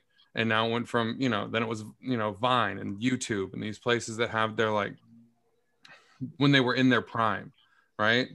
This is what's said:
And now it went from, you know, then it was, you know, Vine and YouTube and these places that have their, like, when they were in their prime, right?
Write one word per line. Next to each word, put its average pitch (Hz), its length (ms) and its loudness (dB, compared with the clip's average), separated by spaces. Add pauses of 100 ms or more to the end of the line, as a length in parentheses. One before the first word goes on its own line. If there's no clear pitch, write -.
(360)
And 113 140 0
now 110 180 2
it 113 40 -2
went 117 180 -2
from, 113 300 0
you 131 100 0
know, 110 180 -2
then 113 160 -2
it 113 60 -4
was, 107 160 -8 (160)
you 127 160 -4
know, 107 160 -2
Vine 107 460 0
and 101 200 -8
YouTube 117 540 -2
and 107 100 -8
these 107 160 -10
places 117 380 -2
that 113 140 -2
have 110 260 -2
their, 110 140 2
like, 104 240 -2 (1400)
when 143 160 4
they 139 80 8
were 123 160 2
in 131 140 6
their 117 120 6
prime, 104 520 -2 (440)
right? 117 380 2